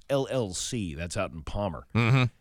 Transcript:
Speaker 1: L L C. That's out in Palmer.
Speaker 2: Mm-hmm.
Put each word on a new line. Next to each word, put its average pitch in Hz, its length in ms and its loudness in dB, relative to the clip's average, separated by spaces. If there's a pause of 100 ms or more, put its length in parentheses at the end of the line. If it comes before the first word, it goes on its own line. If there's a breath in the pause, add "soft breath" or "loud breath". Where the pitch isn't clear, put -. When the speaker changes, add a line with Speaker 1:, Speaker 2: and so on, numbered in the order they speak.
Speaker 1:
L 139 220 2
L 110 240 0
C. 95 400 -4
That's 85 240 -6
out 92 140 -2
in 80 100 -10
Palmer. 98 520 -4
Speaker 2:
Mm-hmm. 117 300 6 (160)